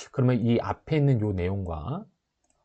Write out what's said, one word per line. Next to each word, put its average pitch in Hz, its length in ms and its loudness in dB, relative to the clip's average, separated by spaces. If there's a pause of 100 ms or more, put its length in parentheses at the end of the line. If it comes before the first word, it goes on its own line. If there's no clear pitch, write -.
(120)
그러면 123 260 2
이 117 220 2
앞에 - 380 -4
있는 139 240 4
요 104 120 0
내용과 92 720 -4 (600)